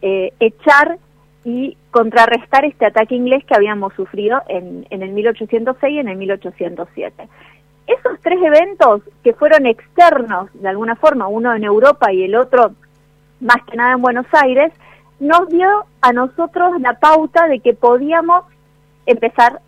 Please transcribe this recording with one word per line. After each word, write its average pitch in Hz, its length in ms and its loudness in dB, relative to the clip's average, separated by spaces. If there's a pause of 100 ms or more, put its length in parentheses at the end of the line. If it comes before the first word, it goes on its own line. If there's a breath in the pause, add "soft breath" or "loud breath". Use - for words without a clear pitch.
eh, 190 380 -4
echar 294 600 2 (460)
y 247 320 -8 (140)
contrarrestar 233 720 0
este 285 200 -4
ataque 220 300 -2
inglés 254 300 -2
que - 100 -2
habíamos 202 380 -2
sufrido 208 560 -6
en, 180 400 -12
en 196 120 -12
el 190 100 -12
mil 208 180 -2
ochocientos 233 500 -6
seis 285 160 -4
y 302 40 -6
en 254 100 -6
el 190 80 -10
mil 190 140 -8
ochocientos 175 640 -10
siete. - 360 -14 (580 soft breath)
Esos 494 340 -4
tres 349 220 -2
eventos 311 580 2 (220)
que 240 80 2
fueron 294 340 2
externos, 233 880 0
de 196 140 -10
alguna 226 300 -6
forma, 277 300 0
uno 226 280 -2
en 214 80 -6
Europa 220 480 2
y 185 120 -2
el 190 120 -4
otro 247 380 2 (640)
más 240 240 0
que - 140 -14
nada 247 160 0
en 254 80 -2
Buenos 247 320 -2
Aires, 285 400 2 (480 soft breath)
nos 330 260 2
dio 370 380 0 (160)
a 247 100 4
nosotros 330 680 -2
la 240 180 -4
pauta 311 480 2
de 269 140 -2
que 240 120 0
podíamos 320 680 0 (640)
empezar 240 640 0